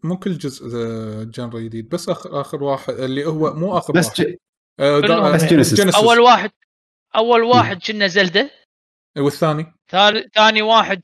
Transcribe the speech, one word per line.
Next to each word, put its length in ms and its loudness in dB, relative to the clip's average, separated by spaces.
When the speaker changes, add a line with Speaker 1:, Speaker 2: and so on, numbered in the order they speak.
Speaker 1:
مو 160 -6
كل 180 -6
جزء، 400 -10
آه، 460 -8
جنرا 360 -12
جديد. 300 -12
بس 200 -6
آخر، 320 -6
آخر 220 -8
واحد 300 -4
اللي 320 -6
هو 280 -2
مو 240 -4
آخر 160 -2
Speaker 2:
بس 120 2
Speaker 1:
واحد. 260 -4
Speaker 2:
ج-، 40 -14
Speaker 1:
آه، 200 2
دا-، 80 2
Speaker 3:
كلهم. 160 2
Speaker 1:
آه، 80 2
Speaker 2:
بس 120 2
جينيسيس. 360 4
Speaker 1:
جينيسيس. 240 2
Speaker 3:
أول 160 6
واحد، 320 4
أول 280 2
Speaker 2:
مم. 60 0
Speaker 3:
واحد 320 2
كنا 260 -4
زلدة. 440 0
Speaker 1:
والثاني؟ 560 -2
Speaker 3:
ثال-، 440 2
ثاني 260 4
واحد 420 0